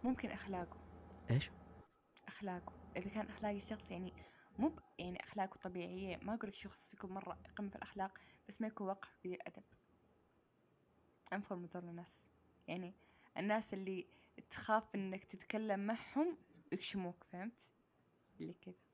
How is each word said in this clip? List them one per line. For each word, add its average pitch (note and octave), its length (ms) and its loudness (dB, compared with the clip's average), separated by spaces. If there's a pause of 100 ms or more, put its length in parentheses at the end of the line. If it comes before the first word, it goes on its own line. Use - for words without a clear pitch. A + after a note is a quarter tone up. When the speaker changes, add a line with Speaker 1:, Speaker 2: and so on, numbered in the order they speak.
Speaker 1:
ممكن B3 260 4
أخلاقه. F3+ 480 -2 (520)
Speaker 2:
إيش؟ B2 220 8 (760)
Speaker 1:
أخلاقه. F3+ 460 -4 (240)
إذا F#3 120 0
كان G#3+ 160 0
أخلاق G#3 260 0
الشخص، G3+ 400 -2
يعني، F3+ 220 -2 (460)
مو C4+ 100 8
ب-، E4 100 -4 (200)
يعني، F3+ 240 -2
أخلاقه F#3+ 340 0
طبيعية، F3+ 600 -2
ما G3+ 160 0
أقول A3 140 0
الشخص - 460 -4
يكون G3 180 -6
مرة F#3+ 280 -4 (160)
قمة G3+ 140 0
في - 60 -10
الأخلاق، - 420 -2 (300)
بس G3+ 140 -4
ما A3 60 2
يكون G#3+ 200 -2
وقح G3 220 0 (140)
قليل F3+ 180 -2
أدب. - 220 -8 (1700)
أنفر G3 220 0
من F3 100 -4
ذول F3 180 -4
الناس. E3+ 460 -6 (380)
يعني، F3+ 260 -2 (440)
الناس G#3+ 360 4
اللي F#3+ 320 0 (440)
تخاف - 460 4
إنك F#3+ 280 0
تتكلم G#3+ 560 2
معهم B3 580 4 (340)
يكشموك، F3+ 600 2
فهمت؟ G3 400 -6 (680)
اللي E3 120 -4
كذا. F3+ 220 -12 (180)